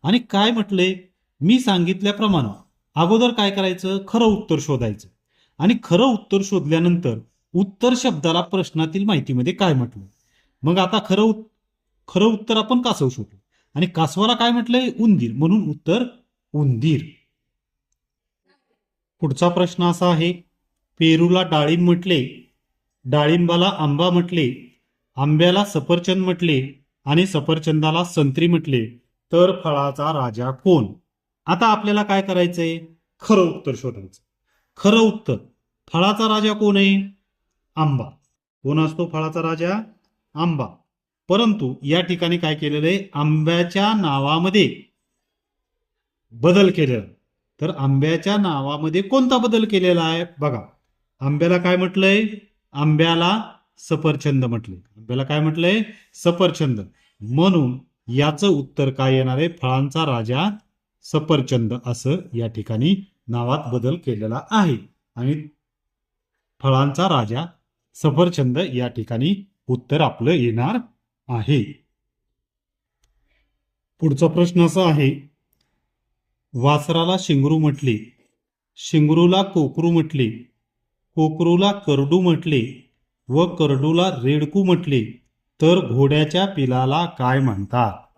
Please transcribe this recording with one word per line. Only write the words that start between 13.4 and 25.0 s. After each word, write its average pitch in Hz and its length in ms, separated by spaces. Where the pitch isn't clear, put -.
आणि 170 120
कासवाला 185 480
काय 240 160
म्हटलंय, 240 400
उंदीर, 151 320
म्हणून 165 380
उत्तर 180 340
उंदीर. 139 480
पुढचा 160 280
प्रश्न 175 360
असा 175 260
आहे, 170 220
पेरूला 170 440
डाळिंब 160 400
म्हटले, 175 680
डाळिंबाला 170 760
आंबा 156 320
म्हटले, 170 680